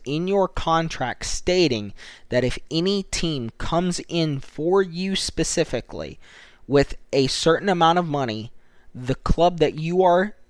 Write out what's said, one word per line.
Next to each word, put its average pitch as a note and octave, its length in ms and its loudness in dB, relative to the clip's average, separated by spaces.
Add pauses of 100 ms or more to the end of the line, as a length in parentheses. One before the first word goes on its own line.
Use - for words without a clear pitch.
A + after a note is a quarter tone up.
in D#3 220 -4
your G3 220 0
contract E3 760 -2
stating C3 680 0 (360)
that B2 160 0
if B2 140 -2 (120)
any F#3+ 340 -2
team C#3 540 -4
comes F3 500 -2
in D#3 320 0
for F3 420 0
you F#3 340 -4
specifically - 1000 -4 (480)
with C#3 300 2 (160)
a C3+ 160 2
certain E3 400 0
amount E3+ 300 4
of F3 80 0
money, A#2 460 -4 (420)
the B2+ 200 -4
club F3 440 4
that D3+ 200 2
you F3 240 0
are F#3 320 4 (160)